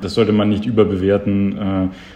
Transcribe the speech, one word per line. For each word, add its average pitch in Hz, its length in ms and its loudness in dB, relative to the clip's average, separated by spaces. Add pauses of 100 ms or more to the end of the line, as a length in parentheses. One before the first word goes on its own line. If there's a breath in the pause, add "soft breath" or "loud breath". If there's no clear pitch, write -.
Das 95 120 -8
sollte 107 180 2
man 104 160 2
nicht 104 180 -2
überbewerten. 98 1300 0 (240 loud breath)